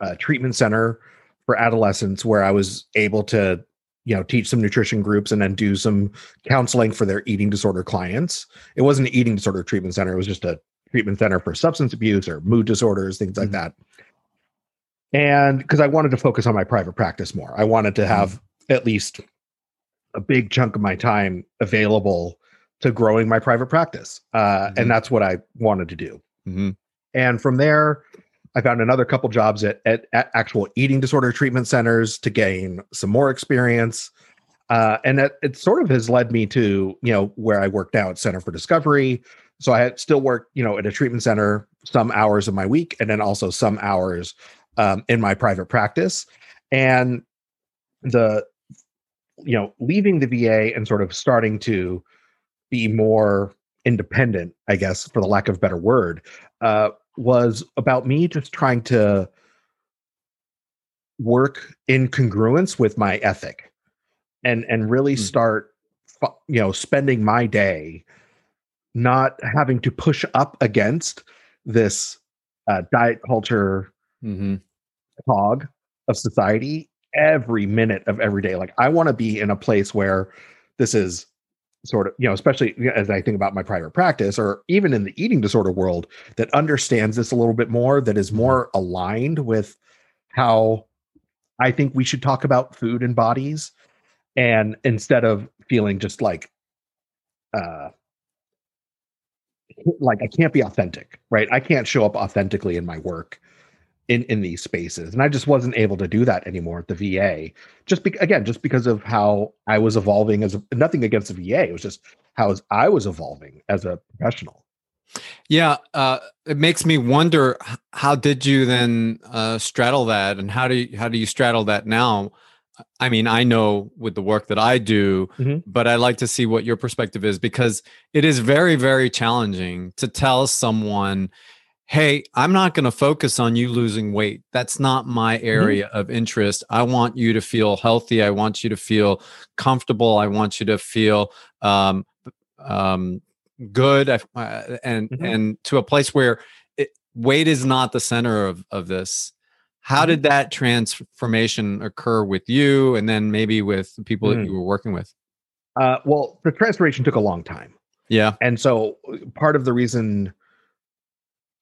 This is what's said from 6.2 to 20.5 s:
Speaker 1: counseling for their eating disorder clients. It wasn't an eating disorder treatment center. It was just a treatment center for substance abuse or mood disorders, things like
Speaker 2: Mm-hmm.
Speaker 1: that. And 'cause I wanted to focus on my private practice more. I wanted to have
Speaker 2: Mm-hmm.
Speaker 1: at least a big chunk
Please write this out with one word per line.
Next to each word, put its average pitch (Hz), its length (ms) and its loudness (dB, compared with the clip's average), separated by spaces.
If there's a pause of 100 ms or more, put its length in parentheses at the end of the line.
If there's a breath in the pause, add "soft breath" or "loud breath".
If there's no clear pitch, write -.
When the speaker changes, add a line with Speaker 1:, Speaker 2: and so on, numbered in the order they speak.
Speaker 1:
counseling 120 460 2
for 107 140 -4
their 98 200 -2
eating 104 240 -2
disorder 98 340 -2
clients. 101 600 -6 (300 loud breath)
It 127 60 -2
wasn't 135 260 4
an 120 80 -6
eating 117 200 2
disorder 95 280 -4
treatment 92 320 -6
center. 92 180 -2
It 92 40 -2
was 92 100 -2
just 98 160 -6
a 87 160 -4 (320)
treatment 101 280 -2
center 95 200 2
for 85 160 -6
substance 160 380 0
abuse 107 340 0
or 78 140 -8
mood 107 240 2
disorders, 98 520 -2
things 98 200 -6
like 98 100 -2
Speaker 2:
Mm-hmm. 98 60 -6
Speaker 1:
that. 82 200 -6 (1400 soft breath)
And 139 540 4
'cause 151 120 2
I 147 80 4
wanted 151 240 2
to 127 60 2
focus 113 300 0
on 117 80 2
my 95 80 0
private 90 300 -2
practice 92 420 -6
more. - 220 -12
I 107 60 2
wanted 107 320 2
to 101 120 2
have 101 220 2
Speaker 2:
Mm-hmm. - 440 -6
Speaker 1:
at 123 120 0
least 110 340 -2 (960)
a 104 60 -8
big 120 280 0
chunk 117 260 0